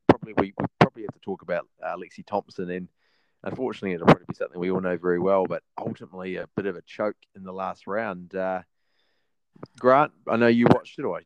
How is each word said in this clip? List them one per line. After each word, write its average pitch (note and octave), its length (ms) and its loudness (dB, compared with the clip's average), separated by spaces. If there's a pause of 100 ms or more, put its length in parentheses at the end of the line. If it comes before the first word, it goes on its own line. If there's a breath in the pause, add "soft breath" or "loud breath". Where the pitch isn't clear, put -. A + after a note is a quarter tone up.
probably - 300 2
we, G2 200 -2
we - 80 -4 (140)
probably - 220 0
have G2+ 100 -10
to - 80 -20
talk F#2+ 220 -8
about, E2+ 260 -4 (160)
uh, F2 120 -6
Lexi F#2 280 -14
Thompson, G2 460 -6
and F2+ 180 -8 (540)
unfortunately A2 500 -6
it'll E2+ 140 -6
probably - 200 6
be - 80 -10
something - 240 -8
we F2+ 120 -2
all F#2 100 -2
know F2+ 160 -2
very F2 220 0
well, F#2+ 260 2
but E2+ 180 -6 (140)
ultimately F#2 600 -10
a E2+ 200 -10
bit G2+ 80 -4
of F#2+ 120 -6
a E2 60 -16
choke - 360 -6 (160)
in G2 80 -20
the F#2 100 -12
last F#2 340 -8
round. F#2+ 480 -8
Uh, F#2 280 -4 (1160)
Grant, C3+ 340 4 (140)
I - 100 0
know A#2 100 4
you A#2 200 6
watched - 320 4
it, D3 60 -6
or F2+ 140 -4
I D#2+ 80 -14